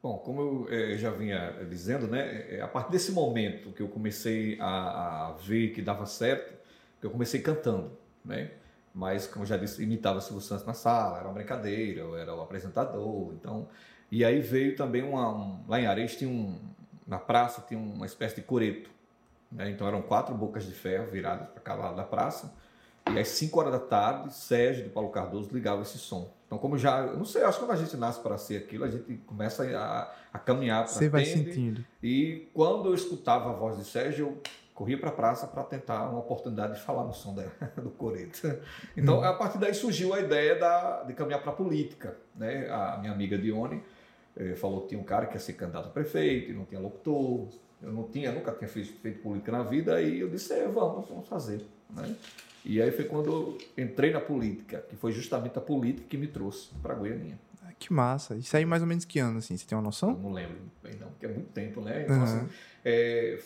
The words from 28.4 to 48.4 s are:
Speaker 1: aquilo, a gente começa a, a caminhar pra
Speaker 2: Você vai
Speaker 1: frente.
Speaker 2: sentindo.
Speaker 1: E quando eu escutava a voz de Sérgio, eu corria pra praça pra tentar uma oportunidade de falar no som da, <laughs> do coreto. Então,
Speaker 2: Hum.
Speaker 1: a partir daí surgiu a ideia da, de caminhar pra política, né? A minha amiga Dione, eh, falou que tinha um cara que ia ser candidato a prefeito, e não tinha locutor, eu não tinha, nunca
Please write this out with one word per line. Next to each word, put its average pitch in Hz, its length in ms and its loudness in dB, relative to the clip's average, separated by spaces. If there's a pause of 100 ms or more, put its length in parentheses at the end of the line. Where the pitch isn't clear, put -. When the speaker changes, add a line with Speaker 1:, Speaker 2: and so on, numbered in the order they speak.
Speaker 1:
aquilo, 110 260 -6
a 131 60 0
gente 113 240 -6 (120)
começa 107 380 -2 (120)
a, 107 340 -2 (220)
a - 60 -8
caminhar 120 460 4
pra - 80 -4
Speaker 2:
Você 151 160 6
vai 143 160 6
Speaker 1:
frente. 156 280 4
Speaker 2:
sentindo. 120 320 0 (180)
Speaker 1:
E 143 520 2
quando 185 360 6
eu 180 40 8
escutava 120 560 2
a - 20 -2
voz 110 240 -2
de 98 80 -8
Sérgio, 147 440 0
eu 139 100 -6 (360)
corria 120 220 0
pra 151 140 -2
praça 120 360 2
pra - 180 -6
tentar 120 440 -4
uma 120 120 -4
oportunidade 110 540 -4
de - 60 -10
falar 123 240 -2
no 107 80 -6
som 101 220 -10
da, 98 100 -6 (200)
<laughs> - 180 -8
do 113 80 -6
coreto. 90 500 -6 (560)
Então, 156 240 8
Speaker 2:
Hum. - 40 2
Speaker 1:
a 185 100 6
partir 196 240 0
daí 202 160 4
surgiu 185 400 2
a 202 60 2
ideia 151 380 6
da, 175 440 4
de 127 100 -8
caminhar 143 300 0
pra 143 100 -2
política, 151 640 -2 (180)
né? 123 360 -4
A 98 280 -2
minha 104 140 -4
amiga 101 240 0
Dione, 110 460 0 (540)
eh, 92 180 -2
falou 95 280 -2
que - 60 -8
tinha 101 120 -4
um - 40 -6
cara 110 220 2
que - 80 -6
ia 98 60 -4
ser - 140 -8
candidato 85 340 -6
a - 20 -12
prefeito, 147 600 2
e 113 40 -6
não 98 100 -8
tinha 95 160 -10
locutor, 123 680 0 (340)
eu 107 100 -8
não 113 120 -4
tinha, 135 280 -2
nunca - 200 -2